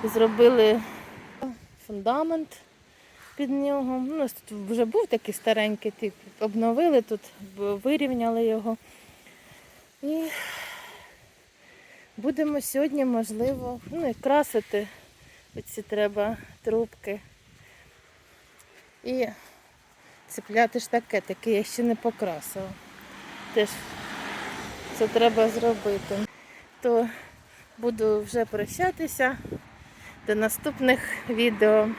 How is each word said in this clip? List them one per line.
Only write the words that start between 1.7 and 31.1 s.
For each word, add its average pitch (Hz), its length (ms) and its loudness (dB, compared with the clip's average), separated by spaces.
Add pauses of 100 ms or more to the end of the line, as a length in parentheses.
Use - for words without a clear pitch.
фундамент 285 720 -2 (800)
під 285 120 -2
нього. 277 580 0
Ну, 294 60 -4
у 320 40 -4
нас 277 160 -2
тут 208 360 -12
вже 233 160 2
був 381 220 2
такий 220 260 -2
старенький, 214 580 0
тип, 202 220 -6 (260)
обновили, 233 640 4
тут 214 180 -6 (380)
б-, 202 180 -2
вирівняли 233 680 0
його. 220 320 -2 (1300)
І 311 200 -2 (1900)
будемо 285 440 -2
сьогодні, 277 440 0
можливо, 247 760 -2 (120)
ну, 311 180 -2
і 226 40 -4
красити 226 760 0 (680)
оці - 260 -12
треба 208 560 -2 (260)
трубки. 220 560 -2 (1800)
І 247 240 -2 (1000)
цепляти 226 520 0
штакет, 226 500 -2
який 220 240 -2
я 208 100 4
ще - 200 -4
не 233 120 2
покрасила. 190 760 -6 (840)
Теж 208 160 4 (1300)
це 220 100 2
треба 226 420 4
зробити. 214 680 0 (680)
То 233 280 2 (680)
буду 220 440 2
вже 226 240 0
прощатися. 262 920 -2 (880)
До 214 80 2
наступних 254 640 2 (300)